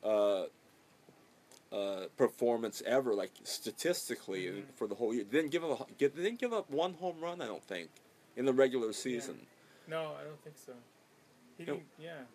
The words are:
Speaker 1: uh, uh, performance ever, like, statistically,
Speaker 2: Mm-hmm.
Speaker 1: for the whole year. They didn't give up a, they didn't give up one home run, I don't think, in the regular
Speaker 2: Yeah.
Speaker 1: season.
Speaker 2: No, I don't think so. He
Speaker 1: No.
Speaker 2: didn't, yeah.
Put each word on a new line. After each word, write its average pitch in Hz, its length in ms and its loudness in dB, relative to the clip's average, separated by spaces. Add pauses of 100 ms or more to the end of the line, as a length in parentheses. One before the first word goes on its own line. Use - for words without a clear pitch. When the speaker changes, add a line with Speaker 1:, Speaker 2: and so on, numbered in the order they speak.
Speaker 1:
uh, 104 400 4 (1300)
uh, 98 340 -2 (120)
performance 117 720 2
ever, 123 260 4
like, 98 180 0 (120)
statistically, - 1000 -2
Speaker 2:
Mm-hmm. 98 160 -4 (160)
Speaker 1:
for 110 100 -2
the 101 80 -2
whole 117 180 0
year. 110 160 0
They 127 80 4
didn't 156 140 2
give 165 140 0
up 139 160 0
a, 127 40 -6 (140)
they 143 80 6
didn't 185 320 0
give 240 140 0
up 202 180 -2
one 170 240 0
home 170 260 -4
run, 175 200 -4
I 131 40 -4
don't 104 180 -6
think, 85 260 -6 (460)
in 123 100 0
the 135 80 6
regular 127 340 6
Speaker 2:
Yeah. 107 60 -2
Speaker 1:
season. - 520 -6 (400)
Speaker 2:
No, 160 340 -4
I 147 40 -10
don't 151 200 -14
think 147 140 -16
so. - 140 -18 (840)
He 170 80 -10
Speaker 1:
No. 147 80 -2
Speaker 2:
didn't, 156 140 -6 (120)
yeah. 160 220 -12 (140)